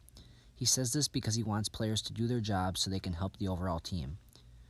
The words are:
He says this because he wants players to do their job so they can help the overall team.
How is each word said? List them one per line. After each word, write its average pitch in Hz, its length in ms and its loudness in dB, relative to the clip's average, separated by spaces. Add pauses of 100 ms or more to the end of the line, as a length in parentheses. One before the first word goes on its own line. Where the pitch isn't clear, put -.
(540)
He 127 100 -4
says 127 300 2
this 147 120 4
because 113 280 0
he 117 80 2
wants 107 260 2
players 110 340 0
to - 120 -8
do 113 120 2
their 123 140 2
job 95 380 2
so - 100 0
they 95 100 0
can 92 140 -2
help 92 240 -2
the 98 120 0
overall 90 320 0
team. 73 360 -4 (540)